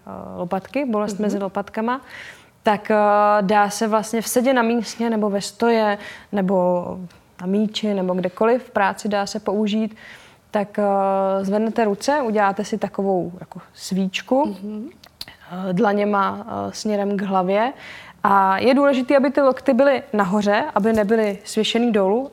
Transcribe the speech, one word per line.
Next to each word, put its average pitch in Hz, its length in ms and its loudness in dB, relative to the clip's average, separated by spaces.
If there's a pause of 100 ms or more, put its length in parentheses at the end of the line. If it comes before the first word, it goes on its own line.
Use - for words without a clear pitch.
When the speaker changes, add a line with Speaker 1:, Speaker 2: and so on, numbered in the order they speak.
Speaker 1:
eh, - 40 -14 (280)
lopatky, 190 460 -4
bolest 214 300 -2
Speaker 2:
Mhm. 185 80 -6
Speaker 1:
mezi 202 160 -2
lopatkama, 214 600 -4 (640)
tak, 208 280 0
eh, 220 40 2 (460)
dá 208 300 4
se 226 180 -2
vlastně 214 340 0
v - 60 -10
sedě 247 240 2
na 247 100 4
místě 233 480 -2
nebo 214 200 0
ve 196 100 -2
stoje 220 580 2 (340)
nebo 180 520 0 (560)
na 180 60 -12
míči 208 480 -2
nebo 185 200 -2
kdekoliv 220 480 0
v - 80 -20
práci 196 380 -2
dá 202 180 -2
se 208 140 -8
použít, 214 560 -2 (540)
tak, 202 280 -4
eh, 202 60 2 (600)
zvednete 214 400 0
ruce, 240 380 0
uděláte 208 420 0
si 214 140 -6
takovou 185 640 -2
jako - 200 -18 (140)
svíčku, 190 720 -2
Speaker 2:
Mhm. 214 420 -10 (840)
Speaker 1:
eh, - 20 -2
dlaněma, 202 760 0
eh, 202 240 -6
směrem 202 440 -2
k 190 60 -2
hlavě. 196 500 0 (520)
A 196 340 4
je 247 160 4
důležité, 277 420 4
aby 269 140 2
ty 285 100 0
lokty 269 340 2
byly 277 280 4 (100)
nahoře, 208 520 2 (100)
aby 220 180 2
nebyly 214 520 2
svěšený 233 480 0
dolů, 208 400 2